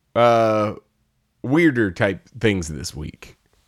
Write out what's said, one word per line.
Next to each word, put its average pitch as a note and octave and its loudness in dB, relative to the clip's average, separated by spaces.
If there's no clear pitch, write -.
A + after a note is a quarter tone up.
uh, A2 2
weirder B2+ 0
type G2 -4
things G2 0
this D2 -12
week. - -16